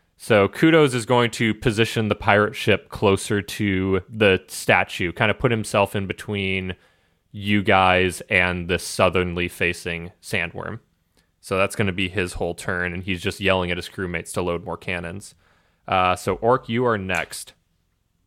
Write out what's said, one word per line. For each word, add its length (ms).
So 300
Kudos 460
is 120
going 260
to 220
position 540
the 60
pirate 420
ship 340
closer 520
to 640
the 400
statue, 640
kind 180
of 80
put 120
himself 460
in 100
between 680
you 300
guys 580
and 380
the 100
southernly 680
facing 640
sandworm. 580
So 160
that's 200
gonna 160
be 160
his 260
whole 200
turn, 380
and 120
he's 180
just 180
yelling 300
at 80
his 100
crewmates 440
to 100
load 220
more 120
cannons. 580
Uh, 300
so 200
Orc, 320
you 160
are 140
next. 540